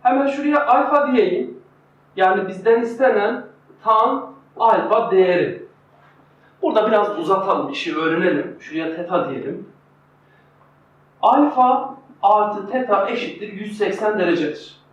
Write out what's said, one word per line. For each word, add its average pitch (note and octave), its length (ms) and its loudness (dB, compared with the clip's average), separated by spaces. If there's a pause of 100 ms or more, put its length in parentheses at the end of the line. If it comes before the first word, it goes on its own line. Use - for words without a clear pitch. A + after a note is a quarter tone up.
Hemen C4+ 240 2
şuraya D4 400 0
alfa C#4+ 460 2
diyeyim. F3+ 500 0 (540)
Yani F#3+ 320 2
bizden A#3 340 2
istenen A#3 640 0 (380)
tan A3+ 480 0 (240)
alfa G3 540 2
değeri. F#3 560 2 (960)
Burada A3 260 2
biraz G#3 300 0
uzatalım, F#3+ 520 0
işi D#3 260 -6
öğrenelim. D#3+ 640 -2
Şuraya D#3+ 360 -8
teta C#3 340 -4
diyelim. C3+ 380 -10 (1500)
Alfa B3+ 760 2 (240)
artı G#3 480 2
teta G#3+ 380 0
eşittir - 440 -8
yüz G#3 260 -12
seksen G#3 400 -2
derecedir. D#3 640 -4 (100)